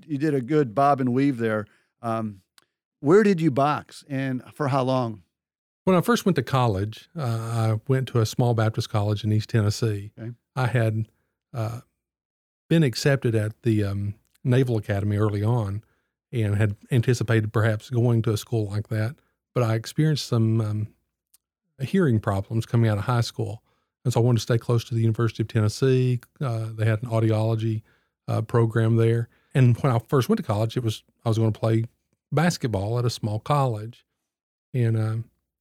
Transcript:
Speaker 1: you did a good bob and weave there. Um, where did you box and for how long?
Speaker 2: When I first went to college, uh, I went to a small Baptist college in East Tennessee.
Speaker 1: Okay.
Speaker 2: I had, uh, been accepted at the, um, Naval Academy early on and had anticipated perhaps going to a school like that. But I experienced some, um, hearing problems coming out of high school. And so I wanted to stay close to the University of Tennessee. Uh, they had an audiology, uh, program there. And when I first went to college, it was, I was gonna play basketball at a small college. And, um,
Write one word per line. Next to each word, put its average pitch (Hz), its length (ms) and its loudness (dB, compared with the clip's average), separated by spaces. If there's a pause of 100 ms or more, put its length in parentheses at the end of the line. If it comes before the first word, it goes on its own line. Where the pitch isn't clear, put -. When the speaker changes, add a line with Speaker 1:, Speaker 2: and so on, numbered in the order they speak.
Speaker 1:
you 147 120 -6
did 147 160 0
a 135 80 0
good 131 320 0
bob 139 260 4
and 127 140 0
weave 135 240 2
there. 110 280 -2 (360)
Um, 110 400 -6 (580)
where 180 220 6
did 202 180 4
you 160 100 2
box 135 600 -2
and 131 320 -6 (120)
for 147 140 -4
how 131 140 0
long? 123 400 -2 (640)
Speaker 2:
When 185 120 4
I 170 60 4
first 233 240 0
went 180 100 2
to 135 60 0
college, 110 760 -2
uh, 156 60 -6
I 113 680 -2
went 131 200 0
to 120 120 0
a 110 60 2
small 120 260 0
Baptist 110 380 0
college 104 340 -2
in 107 80 0
East 107 160 0
Tennessee. 104 720 -2
Speaker 1:
Okay. 113 140 -12 (240)
Speaker 2:
I 127 100 -2
had, 110 400 0 (480)
uh, 113 260 -8 (880)
been 165 140 4
accepted 131 520 0
at 107 280 -4
the, 107 220 2
um, 101 300 -4 (280)
Naval 123 340 2
Academy 101 400 -2
early 104 260 0
on 107 400 -2 (500)
and 104 240 0
had 104 200 0 (140)
anticipated 117 600 0
perhaps 110 360 -2
going 120 340 2
to 113 100 0
a 104 40 0
school 110 340 -4
like 104 180 -6
that. 110 260 -4 (400)
But 127 80 0
I 113 120 0
experienced 151 520 -2
some, 113 340 2
um, 107 280 -4 (920)
hearing 131 400 2
problems 104 460 -2
coming 117 240 2
out 104 80 0
of 98 60 -4
high 120 160 0
school. 110 420 -6 (420)
And 123 80 -2
so 120 80 2
I 113 40 4
wanted 123 140 4
to - 40 -2
stay 120 160 0
close 117 260 0
to - 100 -8
the 113 60 0
University 113 420 0
of 110 60 -4
Tennessee. 127 720 2 (200)
Uh, 113 340 -4
they 110 120 -2
had 110 160 0
an 123 60 -8
audiology, 110 720 0 (440)
uh, 110 160 -2
program 113 540 2
there. 113 320 2 (260)
And 123 240 6
when 135 140 2
I 117 60 2
first 131 300 0
went 226 100 2
to 190 40 -6
college, 113 340 -2
it 127 60 -2
was, 110 200 -4 (220)
I 120 40 0
was 110 100 0
gonna 113 140 2
play 113 320 0 (480)
basketball 123 680 -2
at 120 60 -2
a 120 60 0
small 110 280 -4
college. 123 680 -2 (640)
And, 117 240 2
um, 110 280 -2 (360)